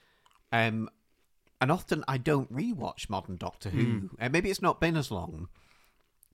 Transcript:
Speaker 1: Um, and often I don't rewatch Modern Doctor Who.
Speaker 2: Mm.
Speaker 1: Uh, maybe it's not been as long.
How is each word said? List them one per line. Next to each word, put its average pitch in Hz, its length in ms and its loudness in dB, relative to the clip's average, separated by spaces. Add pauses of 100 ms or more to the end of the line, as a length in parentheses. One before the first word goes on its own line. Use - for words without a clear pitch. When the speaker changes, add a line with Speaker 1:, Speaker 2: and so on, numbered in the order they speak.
(520)
Speaker 1:
Um, 113 380 2 (720)
and 131 100 4
often 170 360 0
I 135 100 0
don't 139 360 2
rewatch 151 560 -4
Modern 95 280 -4
Doctor 92 320 -8
Who. 113 320 2
Speaker 2:
Mm. 95 80 -6 (100)
Speaker 1:
Uh, 117 100 0
maybe 175 200 2
it's 170 120 -2
not - 200 2
been 165 160 4
as 139 140 -2
long. 82 360 -6 (880)